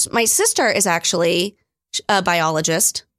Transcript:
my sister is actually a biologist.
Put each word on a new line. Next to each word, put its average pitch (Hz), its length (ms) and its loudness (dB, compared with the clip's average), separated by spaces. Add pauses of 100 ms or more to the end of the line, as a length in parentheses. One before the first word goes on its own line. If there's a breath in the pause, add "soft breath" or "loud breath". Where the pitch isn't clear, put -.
(120)
my 233 140 0
sister 294 420 0
is 196 180 0
actually 170 720 0 (540)
a 202 120 2
biologist. 160 840 0 (140)